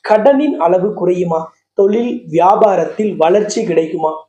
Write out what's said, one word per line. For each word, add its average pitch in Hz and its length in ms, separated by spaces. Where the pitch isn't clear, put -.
கடனின் 277 480
அளவு 185 320
குறையுமா, 175 420
தொழில் 220 360
வியாபாரத்தில் 190 760
வளர்ச்சி 208 480
கிடைக்குமா 160 420